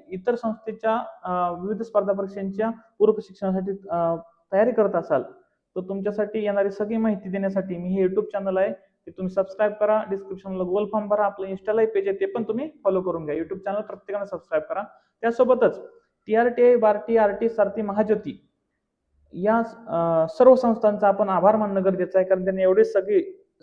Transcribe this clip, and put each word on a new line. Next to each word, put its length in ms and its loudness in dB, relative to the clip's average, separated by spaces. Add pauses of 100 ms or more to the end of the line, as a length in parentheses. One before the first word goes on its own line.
इतर 260 -4
संस्थेच्या, 680 -4 (180)
अ, 300 -2
विविध 300 -6
स्पर्धा 300 0
परीक्षांच्या 580 -4 (280)
पूर्व 140 4
प्रशिक्षणासाठी, 600 -4 (160)
अ, 280 0 (360)
तयारी 180 4
करत 240 2
असाल, 280 0 (540)
तर 40 -6
तुमच्यासाठी 580 -4
येणारी 320 0
सगळी 260 -4
माहिती 320 -2
देण्यासाठी 480 -4
मी 120 -8
हे 160 2
YouTube 280 0
चॅनेल 240 -4
आहे, 180 0 (320)
ते 40 -20
तुम्ही 240 -8
सबस्क्राईब 380 -2
करा, 380 2
डिस्क्रिप्शनला 540 -6
Google 280 -2
फॉर्म 160 -2
भरा, 160 2
आपलं 220 -4
Insta-लाही 400 -2
पेज 220 0
आहे, 120 -2
ते 60 -2
पण 160 -4
तुम्ही 280 -6 (140)
फॉलो 160 2
करून 240 -6
घ्या. 100 -6
YouTube 240 -6
चॅनल 220 -6
प्रत्येकाने 460 -10
सबस्क्राईब 360 -4
करा. 200 -8 (380)
त्यासोबतच 680 2 (380)
टीआरटीआय, 500 4
बार्टी, 400 2
आरटी, 320 2
सारथी, 340 0
महाज्योती 680 -2 (840)
या, 240 0 (300)
अ, 420 0
सर्व 260 8
संस्थांचा 540 2
आपण 200 2
आभार 280 4
मानणं 280 0
गरजेचं 340 0
आहे, 100 2
कारण 160 0
त्यांनी 180 -2
एवढी 220 6
सगळी 640 -2 (160)